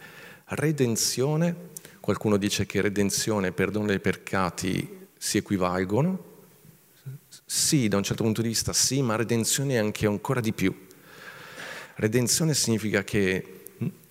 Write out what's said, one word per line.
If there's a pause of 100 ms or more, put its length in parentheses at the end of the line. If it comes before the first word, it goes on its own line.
(500)
Redenzione, (280)
qualcuno
dice
che
redenzione
e
perdono
dei
peccati (100)
si
equivalgono. (1200)
Sì,
da
un
certo
punto
di
vista
sì,
ma
redenzione
è
anche
ancora
di
più. (1200)
Redenzione
significa
che, (480)